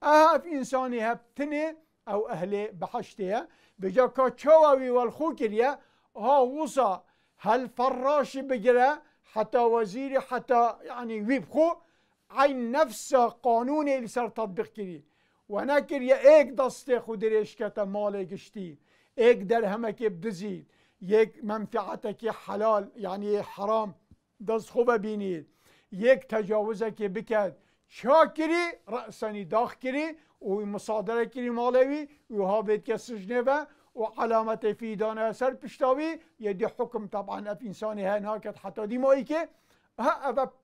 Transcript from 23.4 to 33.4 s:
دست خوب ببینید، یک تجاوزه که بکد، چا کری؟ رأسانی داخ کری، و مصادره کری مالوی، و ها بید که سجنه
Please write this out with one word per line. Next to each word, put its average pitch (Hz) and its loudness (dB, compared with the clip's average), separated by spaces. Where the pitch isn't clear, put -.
دست 220 -2
خوب 240 2
ببینید، 202 -4
یک 240 4
تجاوزه 214 -2
که 202 -6
بکد، 208 -2
چا 294 4
کری؟ 320 -2
رأسانی 214 -8
داخ 214 -2
کری، 269 -4
و 247 -10
مصادره 214 -4
کری 240 -6
مالوی، 254 2
و 208 -2
ها 202 0
بید 214 0
که 220 -2
سجنه 220 -6